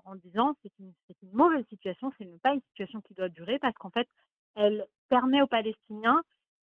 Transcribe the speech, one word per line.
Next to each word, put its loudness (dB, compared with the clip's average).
en -18
disant : « -2
C'est -20
une, -20
c'est -20
une -20
mauvaise 2
situation, -10
c'est -16
une, -20
pas 2
une -2
situation -12
qui -20
doit -6
durer, -8
parce -4
qu'en -16
fait, -4
elle 2
permet 4
aux 4
Palestiniens 0